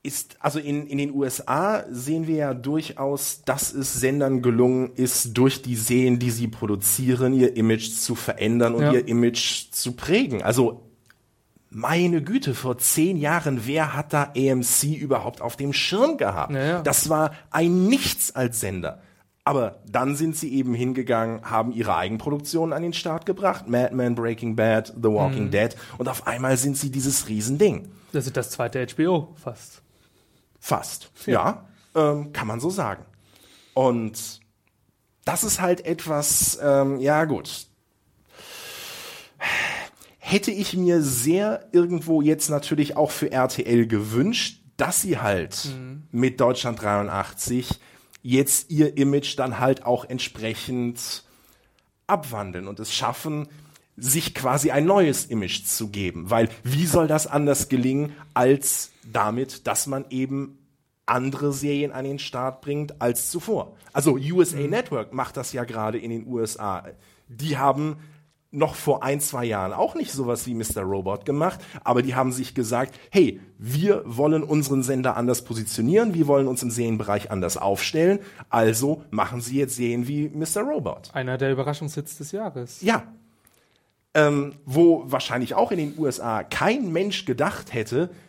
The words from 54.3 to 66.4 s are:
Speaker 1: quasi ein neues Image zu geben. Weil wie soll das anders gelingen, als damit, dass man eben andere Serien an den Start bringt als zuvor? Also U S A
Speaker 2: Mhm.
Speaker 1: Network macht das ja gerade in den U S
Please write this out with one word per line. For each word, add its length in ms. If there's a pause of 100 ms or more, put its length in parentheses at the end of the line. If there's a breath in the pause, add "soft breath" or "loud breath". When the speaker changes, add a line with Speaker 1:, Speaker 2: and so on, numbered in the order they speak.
Speaker 1:
quasi 360
ein 140
neues 400
Image 400
zu 220
geben. 420
Weil 200 (140 loud breath)
wie 220
soll 220
das 200
anders 420
gelingen, 440 (200 loud breath)
als 580 (200)
damit, 560
dass 200
man 220
eben 500 (460)
andere 480
Serien 380
an 140
den 140
Start 420
bringt 400
als 300
zuvor? 440 (180 loud breath)
Also 240
U 240
S 120
A 60
Speaker 2:
Mhm. 100
Speaker 1:
Network 440
macht 240
das 160
ja 100
gerade 340
in 140
den 160
U 120
S 200